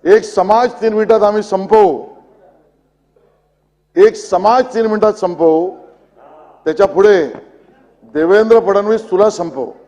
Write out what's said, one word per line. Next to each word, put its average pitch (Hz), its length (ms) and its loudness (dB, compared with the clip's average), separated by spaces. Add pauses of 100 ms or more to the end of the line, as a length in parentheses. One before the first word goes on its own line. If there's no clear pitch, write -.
एक 202 200 4
समाज 214 460 0
तीन 220 220 -4
मिनिटात 214 300 0
आम्ही 208 200 0
संपवू, 190 600 0 (1900)
एक 415 200 4
समाज 214 480 0 (100)
तीन 226 120 -2
मिनिटात 214 260 0
संपवू, 170 580 -2 (920)
त्याच्या 160 220 0
पुढे 190 400 2 (760)
देवेंद्र 208 580 2
फडणवीस 202 500 -2
तुला 202 200 2
संपवू. 143 360 -10 (220)